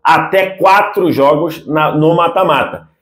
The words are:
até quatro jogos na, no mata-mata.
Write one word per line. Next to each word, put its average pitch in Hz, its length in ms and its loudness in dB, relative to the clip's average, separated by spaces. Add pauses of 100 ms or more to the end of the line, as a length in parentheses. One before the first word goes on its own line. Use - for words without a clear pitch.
até 190 480 0
quatro 190 600 0
jogos 151 560 0
na, 151 280 -2
no 156 200 2
mata-mata. 165 720 -2 (140)